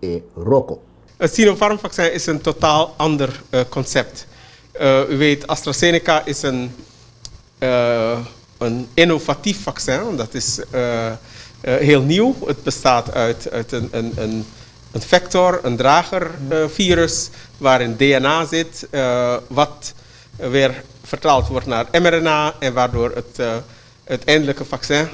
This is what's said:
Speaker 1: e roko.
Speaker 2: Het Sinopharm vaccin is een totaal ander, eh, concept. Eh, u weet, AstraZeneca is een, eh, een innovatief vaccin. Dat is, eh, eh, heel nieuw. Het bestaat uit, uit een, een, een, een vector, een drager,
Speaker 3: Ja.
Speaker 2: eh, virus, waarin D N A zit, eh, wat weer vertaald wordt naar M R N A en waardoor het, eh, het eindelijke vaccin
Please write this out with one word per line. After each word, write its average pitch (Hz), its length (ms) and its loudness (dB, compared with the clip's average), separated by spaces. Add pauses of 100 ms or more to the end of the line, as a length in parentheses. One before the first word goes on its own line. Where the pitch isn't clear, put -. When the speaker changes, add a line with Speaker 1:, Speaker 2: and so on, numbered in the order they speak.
Speaker 1:
e 85 220 -6 (120)
roko. 110 460 -2 (360)
Speaker 2:
Het - 180 -2
Sinopharm 208 440 2
vaccin 175 340 -2
is - 140 -6
een 156 140 -2
totaal 156 560 0
ander, 143 540 -2
eh, 127 180 0
concept. - 580 -4 (460)
Eh, 135 280 4 (100)
u 143 60 0
weet, 147 300 2
AstraZeneca 160 800 0
is 143 160 -6
een, 127 280 -4 (880)
eh, 120 600 0 (400)
een 120 360 -4
innovatief 175 680 2
vaccin. 160 540 -4
Dat 113 180 -6
is, 127 360 -6
eh, 120 420 -2 (480)
eh, 127 140 0
heel 143 280 6
nieuw. 196 320 2 (120)
Het - 160 -4
bestaat 120 500 0
uit, 117 380 -2
uit 113 220 -6
een, 113 180 -4
een, 113 260 -6
een, 110 280 -4 (480)
een 113 80 -6
vector, 180 600 2
een 123 140 -2
drager, 165 540 2 (180)
Speaker 3:
Ja. 160 80 0
Speaker 2:
eh, 156 120 2
virus, 170 600 0 (280)
waarin 123 380 2
D 113 40 0
N 135 240 4
A 156 220 2
zit, 165 440 -4
eh, 123 460 0 (120)
wat - 460 -2 (420)
weer 131 460 0 (200)
vertaald - 460 2
wordt 131 180 -4
naar 117 260 -2
M 175 140 4
R 165 160 2
N 165 40 0
A 151 320 0
en 131 140 -2
waardoor 120 420 0
het, - 240 -10
eh, 117 180 -2 (480)
het 127 200 -6
eindelijke 143 400 2
vaccin 147 500 -2